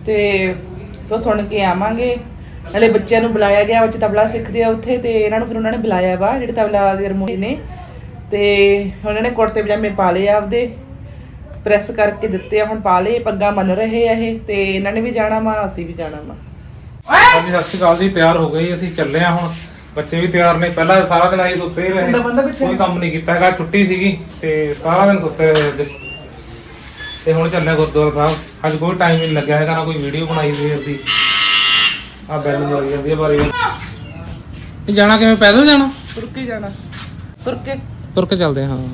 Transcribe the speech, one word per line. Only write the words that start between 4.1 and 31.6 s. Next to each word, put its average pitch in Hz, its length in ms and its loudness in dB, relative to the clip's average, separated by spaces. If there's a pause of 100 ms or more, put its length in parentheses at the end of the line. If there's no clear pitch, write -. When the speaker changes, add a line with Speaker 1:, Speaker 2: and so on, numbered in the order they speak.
Speaker 1:
ਸਿੱਖਦੇ 220 360 -2
ਆ 226 60 2
ਉੱਥੇ 226 300 0
ਤੇ 233 220 0
ਇਹਨਾਂ 214 180 0
ਨੂੰ 226 100 -4
ਫਿਰ 226 80 -6
ਉਹਨਾਂ 220 160 -2
ਨੇ 226 60 -4
ਬੁਲਾਇਆ 185 380 0
ਵਾ, 208 220 0
ਜਿਹੜੇ 240 140 -6
ਤਬਲਾ 208 420 2
ਦੇ 196 140 -2
ਰਮੋਏ 190 280 -2
ਨੇ। 214 220 -4 (720)
ਤੇ 202 600 4 (160)
ਉਹਨਾਂ 214 160 -2
ਨੇ 240 80 0
ਕੁੜਤੇ 226 320 0
ਪਜਾਮੇ 208 280 0
ਪਾ 190 200 2
ਲਏ 190 180 2
ਆ 208 80 4
ਆਪਦੇ, 226 400 -2 (880)
ਪ੍ਰੈਸ 208 260 2
ਕਰਕੇ 208 380 0
ਦਿੱਤੇ 185 320 0
ਆ, 214 40 2
ਹੁਣ 220 160 -4
ਪਾ 185 200 4
ਲਏ, 220 180 0
ਪੱਗਾਂ 202 340 0
ਬੰਨ 190 180 0
ਰਹੇ 220 380 0
ਆ 226 40 4
ਇਹ 226 260 -2
ਤੇ 196 380 -2
ਇਹਨਾਂ 190 160 -2
ਨੇ 226 80 -2
ਵੀ 240 100 -2
ਜਾਣਾ 220 300 0
ਵਾ, 220 260 -2
ਅਸੀਂ 185 200 -8
ਵੀ 165 60 -10
ਜਾਣਾ 160 320 -8
ਵਾ। - 100 -14 (1000)
Speaker 2:
ਹਾਂਜੀ, 180 180 0
ਸਤਿ 175 100 2
ਸ਼੍ਰੀ - 160 -6
ਅਕਾਲ 170 180 4
ਜੀ। 190 120 2
ਤਿਆਰ 170 280 4
ਹੋ 160 120 0
ਗਏ 156 160 0
ਜੀ, 175 100 -2
ਅਸੀਂ 170 180 -4
ਚੱਲੇ 156 280 0
ਆ 175 100 4
ਹੁਣ। 170 220 -2 (440)
ਬੱਚੇ 151 240 -4
ਵੀ 180 60 0
ਤਿਆਰ 175 300 4
ਨੇ। 170 140 0
ਪਹਿਲਾਂ 175 360 4
ਸਾਰਾ 175 240 4
ਦਿਨ 185 160 2
ਅਸੀਂ 175 100 0
ਸੁੱਤੇ 175 260 -4
ਹੀ 185 60 -2
ਰਹੇ, 190 140 0
Speaker 1:
ਬੰਦਾ, 240 160 2
ਬੰਦਾ 240 240 0
ਪਿੱਛੇ। 269 240 -2
Speaker 2:
ਕੋਈ 254 100 -2
ਕੰਮ 180 220 0
ਨਹੀਂ 170 140 -2
ਕੀਤਾ 160 220 -2
ਹੈਗਾ, 180 160 4
ਛੁੱਟੀ 185 360 0
ਸੀਗੀ 185 320 0 (220)
ਤੇ 156 420 -2
ਸਾਰਾ 175 240 4
ਦਿਨ 196 140 4
ਸੁੱਤੇ 156 320 2
ਰਹੇ 151 160 4
ਅੱਜ। 139 140 -4 (1400)
ਤੇ 160 80 2
ਹੁਣ 165 160 2
ਚੱਲੇ 165 260 0
ਗੁਰਦੁਆਰਾ 151 400 2
ਸਾਹਿਬ। 151 220 2 (300)
ਅੱਜ 156 100 0
ਕੋਈ 175 200 -2
ਟਾਈਮ 170 200 4
ਹੀ 160 60 0
ਨਹੀਂ 160 100 -2
ਲੱਗਿਆ 147 240 0
ਹੈਗਾ, 156 180 0
ਨਾ 160 100 -2
ਕੋਈ 156 140 -4
ਵੀਡੀਓ 143 280 -4
ਬਣਾਈ 151 260 0
ਹੋਈ 143 220 -2
ਅਸੀਂ। 143 240 -6 (1300)